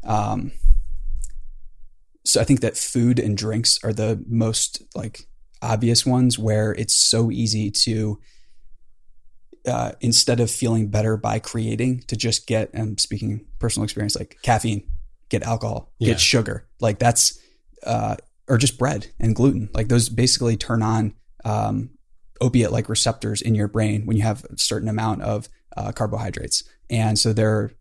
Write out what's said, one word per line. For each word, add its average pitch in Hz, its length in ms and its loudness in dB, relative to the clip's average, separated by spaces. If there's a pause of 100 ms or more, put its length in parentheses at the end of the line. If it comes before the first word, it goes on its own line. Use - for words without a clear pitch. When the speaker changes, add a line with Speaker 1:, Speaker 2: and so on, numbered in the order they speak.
Speaker 1:
um, 107 480 -2 (1700)
so - 160 2
I 101 60 4
think 135 160 4
that 113 160 -2
food 120 420 2
and 104 160 0
drinks 107 480 0
are 110 80 -2
the 107 360 -2
most, 113 540 0 (140)
like, - 320 -12 (340)
obvious 113 440 2
ones 127 340 4
where 107 320 2
it's - 240 -2
so 113 360 2
easy 107 380 -2
to, 110 500 -2 (1500)
uh, 120 320 -2
instead 117 400 2
of 117 100 4
feeling 113 380 0
better 107 300 0
by 110 220 -2
creating, 113 680 -2
to 120 80 -4
just 113 320 -2
get, 110 260 0
and 104 260 -4
speaking 107 460 -4 (140)
personal 113 240 0
experience, 104 320 -4
like, - 260 -10
caffeine, 110 460 0 (400)
get - 160 -2
alcohol, 113 560 -4
Speaker 2:
Yeah. 117 120 4
Speaker 1:
get 110 100 2
sugar. - 460 0 (120)
Like, 107 180 0
that's, - 400 2 (460)
uh, 110 320 -2 (320)
or 131 100 4
just 120 200 2
bread 127 300 -2 (120)
and 110 160 2
gluten. 127 380 2
Like, 107 160 0
those 117 180 4
basically 120 480 0
turn 113 260 -2
on, 110 320 0 (300)
um, 107 460 -2 (500)
opiate-like 117 480 2
receptors 110 540 -2
in 113 120 2
your 104 140 2
brain 107 380 0
when 113 100 0
you 107 80 2
have 110 220 -2
a - 120 -16
certain 107 300 -2
amount 110 360 -2
of, 107 260 -4 (280)
uh, 104 160 -6
carbohydrates. 107 680 -4 (260)
And 110 280 2
so 113 140 2
there 107 500 2